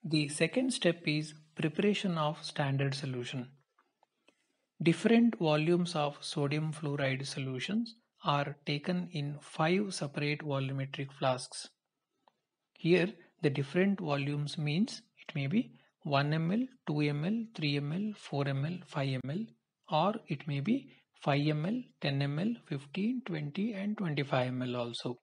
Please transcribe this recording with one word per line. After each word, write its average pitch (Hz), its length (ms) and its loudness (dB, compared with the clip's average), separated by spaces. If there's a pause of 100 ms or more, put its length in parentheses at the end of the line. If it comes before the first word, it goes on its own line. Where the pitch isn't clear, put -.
The 151 240 2
second 240 440 0
step - 360 0
is 151 260 -2 (220)
preparation 190 640 0
of 151 240 -2
standard 139 500 0
solution. 123 540 -6 (1400)
Different 226 560 6
volumes 170 560 2
of 147 260 0
sodium 151 500 -2
fluoride 143 540 -2
solutions 135 720 -4 (280)
are 143 320 0 (120)
taken 170 460 -2
in 143 280 -4
five 185 520 0
separate 147 480 -2
volumetric 135 720 -4
flasks. - 580 -2 (1040)
Here, 175 400 4 (280)
the 156 80 4
different 180 500 2
volumes 147 600 -2
means 156 420 0 (160)
it - 160 -14
may 139 140 -2
be 208 240 0 (320)
one 143 300 2
M 160 180 2
L, 247 160 0 (180)
two 151 160 0
M 147 240 0
L, 220 200 -2 (100)
three 147 220 0
M 143 140 -2
L, 208 240 -2
four 139 320 -2
M 135 160 0
L, 143 220 -4
five 135 380 -2
M 131 80 -4
L, 208 140 -2 (440)
or 175 260 4 (120)
it 147 200 -4
may 143 120 0
be 220 320 0 (220)
five 143 340 2
M 151 180 0
L, 233 160 -2 (200)
ten 139 200 2
M 143 160 0
L, 214 160 0 (140)
fifteen, 208 580 -2
twenty, 165 480 -2
and 202 240 -2
twenty-five 139 500 2
M 127 140 -2
L 123 140 -2
also. 120 480 -4